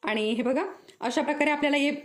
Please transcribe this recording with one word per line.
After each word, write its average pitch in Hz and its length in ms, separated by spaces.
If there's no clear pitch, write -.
आणि 214 280
हे 233 120
बघा, 262 220
अशा 254 220
प्रकारे 294 280
आपल्याला 294 260
हे 285 140